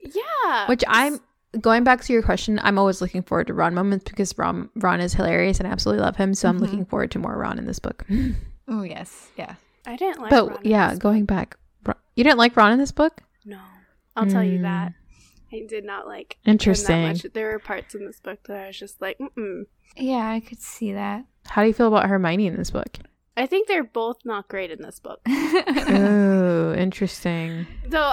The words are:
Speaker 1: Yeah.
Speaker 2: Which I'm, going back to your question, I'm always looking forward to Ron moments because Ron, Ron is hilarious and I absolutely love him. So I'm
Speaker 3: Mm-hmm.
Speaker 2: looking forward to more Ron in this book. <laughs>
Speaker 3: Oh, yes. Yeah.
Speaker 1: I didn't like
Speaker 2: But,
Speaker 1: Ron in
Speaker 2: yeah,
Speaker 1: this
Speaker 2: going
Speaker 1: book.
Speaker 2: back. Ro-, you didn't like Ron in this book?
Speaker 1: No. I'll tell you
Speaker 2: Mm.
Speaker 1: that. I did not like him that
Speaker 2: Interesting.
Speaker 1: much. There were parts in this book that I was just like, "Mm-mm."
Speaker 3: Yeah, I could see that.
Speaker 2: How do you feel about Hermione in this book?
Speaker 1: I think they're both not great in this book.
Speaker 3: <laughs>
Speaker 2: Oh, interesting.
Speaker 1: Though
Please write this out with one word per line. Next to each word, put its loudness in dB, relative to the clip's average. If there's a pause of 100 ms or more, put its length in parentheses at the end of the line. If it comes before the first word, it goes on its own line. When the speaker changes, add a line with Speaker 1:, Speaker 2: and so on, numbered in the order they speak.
Speaker 1:
Yeah. -2
Speaker 2:
Which 2
I'm, 2 (400)
going 4
back 4
to 0
your 4
question, 0
I'm 2
always 4
looking -4
forward -2
to -6
Ron 0
moments 0
because -4
Ron, -2
Ron 0
is -2
hilarious 2
and -2
I -4
absolutely 0
love 0
him. 0
So 0
I'm 4
Speaker 3:
Mm-hmm. 0
Speaker 2:
looking -2
forward -2
to -4
more -6
Ron -4
in -8
this -8
book. -10
<laughs> -4
Speaker 3:
Oh, -4
yes. -14
Yeah. -14 (300)
Speaker 1:
I -12
didn't -4
like -8
Speaker 2:
But, 6
Speaker 1:
Ron -10
in 0
Speaker 2:
yeah, 4
Speaker 1:
this -4
Speaker 2:
going 2
Speaker 1:
book. 0
Speaker 2:
back. -6 (300)
Ro-, -2 (220)
you 2
didn't 6
like 6
Ron 8
in 4
this 0
book? 0 (240)
Speaker 1:
No. -18 (560)
I'll 0
tell 4
you 2
Speaker 2:
Mm. -2
Speaker 1:
that. -4 (600)
I -12
did -10
not -12
like -16
him -20
that 4
Speaker 2:
Interesting. 2
Speaker 1:
much. -2
There -4
were -6
parts -10
in -12
this -18
book -14
that -10
I -12
was -18
just -18
like, -8
"Mm-mm." -10 (320)
Speaker 3:
Yeah, -2
I -4
could -16
see -8
that. -6 (220)
Speaker 2:
How 0
do 6
you 4
feel 4
about 4
Hermione 2
in -2
this -4
book? -6 (400)
Speaker 1:
I 0
think 0
they're 0
both -4
not -6
great -8
in -14
this -16
book. -16
Speaker 3:
<laughs> 0
Speaker 2:
Oh, 2
interesting. -4 (200)
Speaker 1:
Though 0 (120)